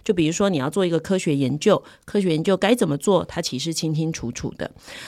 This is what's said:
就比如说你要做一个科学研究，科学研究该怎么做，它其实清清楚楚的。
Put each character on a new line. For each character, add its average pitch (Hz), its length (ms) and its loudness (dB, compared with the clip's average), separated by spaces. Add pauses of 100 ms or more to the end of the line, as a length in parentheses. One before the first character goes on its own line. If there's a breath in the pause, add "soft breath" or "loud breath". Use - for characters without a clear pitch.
就 220 100 0
比 170 140 2
如 160 40 2
说 196 160 0
你 185 100 2
要 131 120 0
做 185 160 0
一 170 60 0
个 165 80 2
科 185 180 0
学 170 180 0
研 139 220 0
究， 185 260 4 (220 loud breath)
科 208 160 0
学 185 80 2
研 160 140 0
究 190 120 4
该 202 200 4
怎 214 120 2
么 143 80 0
做， 180 300 2
它 - 160 -6
其 127 160 -6
实 156 160 -4
清 160 180 -2
清 160 220 0
楚 120 180 -8
楚 123 280 -8
的。 - 100 -6 (380 loud breath)